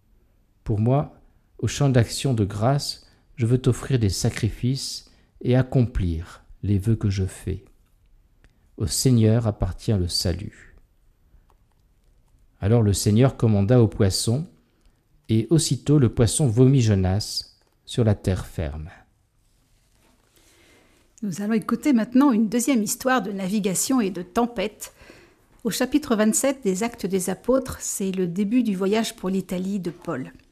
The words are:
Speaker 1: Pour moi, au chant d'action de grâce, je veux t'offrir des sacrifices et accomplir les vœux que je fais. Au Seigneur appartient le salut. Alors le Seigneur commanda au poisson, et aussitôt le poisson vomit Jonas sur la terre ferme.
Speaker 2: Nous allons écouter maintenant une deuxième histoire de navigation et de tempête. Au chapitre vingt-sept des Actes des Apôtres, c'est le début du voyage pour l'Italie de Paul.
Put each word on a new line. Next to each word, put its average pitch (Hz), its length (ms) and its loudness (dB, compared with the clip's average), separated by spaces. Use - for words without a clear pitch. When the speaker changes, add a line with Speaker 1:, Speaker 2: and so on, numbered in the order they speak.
Speaker 1:
Pour 107 160 -2
moi, 131 340 0
au 117 100 -4
chant 143 220 0
d'action 127 440 0
de 110 100 0
grâce, 110 600 -4
je 113 100 -2
veux 123 120 2
t'offrir 127 420 0
des 107 80 2
sacrifices - 1040 -4
et 127 120 2
accomplir 110 880 -2
les 101 140 0
vœux 107 180 0
que - 120 -2
je 95 160 -2
fais. - 400 -8
Au 98 100 -2
Seigneur 117 580 4
appartient 104 460 -2
le 92 160 0
salut. - 640 -6
Alors 113 220 2
le 101 100 4
Seigneur 113 440 2
commanda 110 440 4
au 113 60 6
poisson, 113 580 0
et 110 200 2
aussitôt 151 480 2
le 123 100 4
poisson 123 380 2
vomit 131 340 6
Jonas 98 800 0
sur - 180 -4
la 107 120 4
terre 95 320 -2
ferme. 78 420 -8
Speaker 2:
Nous 202 200 -6
allons 208 100 -2
écouter 233 400 -2
maintenant 247 400 4
une 214 160 2
deuxième 240 340 0
histoire 254 380 0
de 208 100 -8
navigation 196 720 -2
et 196 80 0
de 185 140 -6
tempête. 220 720 -4
Au 220 60 -2
chapitre 254 460 -2
vingt-sept 220 480 0
des 185 180 -2
Actes 233 220 -8
des 185 240 -4
Apôtres, 262 520 -2
c'est - 300 -6
le 185 160 -2
début 208 360 0
du 214 120 -2
voyage 202 420 -2
pour 185 120 -8
l'Italie 185 520 -4
de 175 100 -6
Paul. 156 420 -10